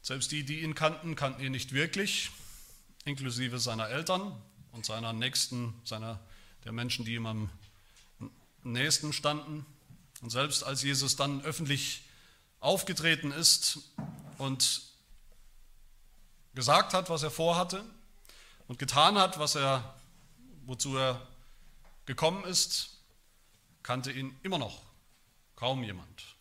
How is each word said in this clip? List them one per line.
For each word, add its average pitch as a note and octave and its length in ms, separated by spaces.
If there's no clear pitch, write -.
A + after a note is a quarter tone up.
Selbst C3 300
die, D3 120
die D3+ 180
ihn D#3 120
kannten, D#3+ 400
kannten C3 280
ihn C3+ 100
nicht B2+ 200
wirklich, G3 580
inklusive B2+ 540
seiner A2+ 300
Eltern F3 520
und A2+ 120
seiner A2+ 280
Nächsten, A#2+ 720
seiner, A2 360
der A2+ 80
Menschen, A#2+ 320
die A2+ 100
ihm A2+ 120
am G#2+ 240
nächsten C#3 480
standen. D3+ 520
Und A#2 100
selbst C#3 340
als C3 180
Jesus C3+ 320
dann C#3 280
öffentlich C#3+ 600
aufgetreten D#3+ 720
ist - 480
und C3+ 440
gesagt C#3+ 400
hat, F#3 140
was D#3+ 140
er D3+ 80
vorhatte F3 540
und B2 140
getan D3+ 360
hat, F#3 220
was D3 160
er, C3+ 440
wozu C3 300
er B2+ 300
gekommen E3 380
ist, - 540
kannte C3 260
ihn C3 320
immer F#3+ 160
noch A2+ 240
kaum B2+ 300
jemand. F#2 400